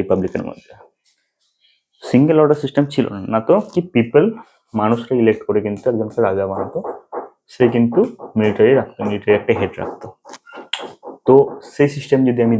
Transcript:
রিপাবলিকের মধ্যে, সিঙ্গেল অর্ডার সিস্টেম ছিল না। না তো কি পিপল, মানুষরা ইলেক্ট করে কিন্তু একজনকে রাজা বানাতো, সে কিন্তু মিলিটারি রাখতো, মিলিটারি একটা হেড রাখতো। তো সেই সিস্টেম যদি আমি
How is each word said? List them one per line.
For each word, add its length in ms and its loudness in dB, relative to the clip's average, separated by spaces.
রিপাবলিকের 480 -2
মধ্যে, 240 -16
সিঙ্গেল 400 2
অর্ডার 220 4
সিস্টেম 200 0
ছিল 100 0
না। 60 -10
না 160 0
তো 60 4
কি 80 -2
পিপল, 280 2
মানুষরা 480 -2
ইলেক্ট 260 2
করে 180 -2
কিন্তু 240 -8
একজনকে 360 -4
রাজা 260 -2
বানাতো, 260 -8
সে 120 0
কিন্তু 260 2
মিলিটারি 420 2
রাখতো, 260 -6
মিলিটারি 340 -2
একটা 200 -2
হেড 120 -4
রাখতো। 240 -12
তো 80 6
সেই 220 2
সিস্টেম 220 0
যদি 180 0
আমি 140 2